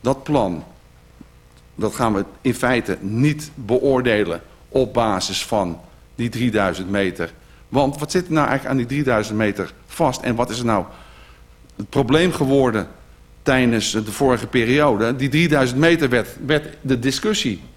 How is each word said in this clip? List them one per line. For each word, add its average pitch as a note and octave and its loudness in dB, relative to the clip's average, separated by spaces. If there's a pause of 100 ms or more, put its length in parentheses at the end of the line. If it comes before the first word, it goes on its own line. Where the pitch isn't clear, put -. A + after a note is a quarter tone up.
dat C3+ -2
plan, G2+ -2 (1120)
dat G#2 -4
gaan A#2 0
we G2 -2 (160)
in B2 0
feite A#2+ 0
niet C#3+ -2
beoordelen A#2 0 (280)
op - 0
basis G#2 -2
van F2+ -2 (360)
die A#2 -4
drieduizend G2+ 0
meter. F#2 -2 (360)
Want C#3 0
wat D3+ -8
zit F3+ 0
er F3 -4
nou D3+ 2
eigenlijk C3 -2
aan B2+ 0
die C3 -4
drieduizend A2 0
meter G2+ -2 (140)
vast? C#3 -2
En A#2+ -2
wat B2 -2
is A#2 -6
er A#2+ -4
nou G#2 0 (920)
het G#2 -10
probleem D3 2
geworden C3 2 (560)
tijdens A#2+ 2
de G#2+ -4
vorige A#2+ 0
periode? A#2+ 2
Die C3+ -2
drieduizend C#3+ 2
meter D#3+ 4
werd, A#2 2 (180)
werd D3 -2
de C3 0
discussie. C3 -2 (160)